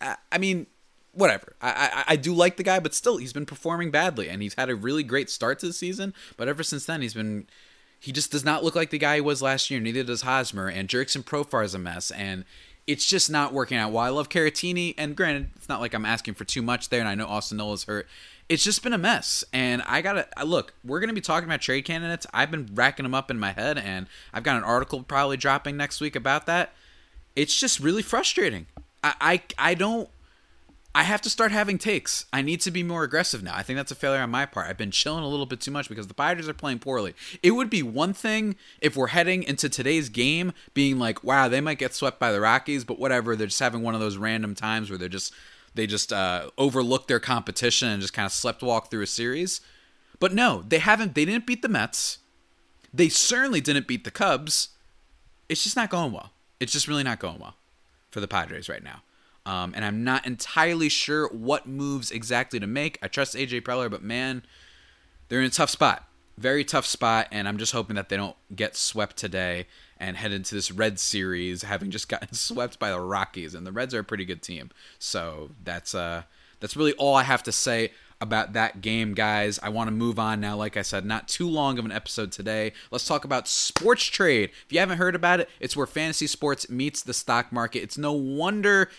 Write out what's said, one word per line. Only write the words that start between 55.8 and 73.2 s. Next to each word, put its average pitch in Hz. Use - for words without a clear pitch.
going 170
well. -
It's 123
just 143
really 147
not 123
going 85
well -
for -
the 101
Padres 82
right 60
now. -
Um, 90
and 107
I'm 107
not 127
entirely 160
sure 151
what 120
moves 139
exactly 120
to 101
make. 143
I 98
trust -
A 135
J 120
Preller, 123
but 101
man, 123
they're 123
in 131
a 123
tough 151
spot. -
Very 135
tough 139
spot, 113
and 104
I'm 104
just 113
hoping 107
that 98
they 98
don't 98
get 101
swept -
today 90
and 92
head 101
into 98
this 98
Reds 101
series 90
having 98
just 98
gotten -
<laughs> -
swept 120
by 107
the 90
Rockies, 92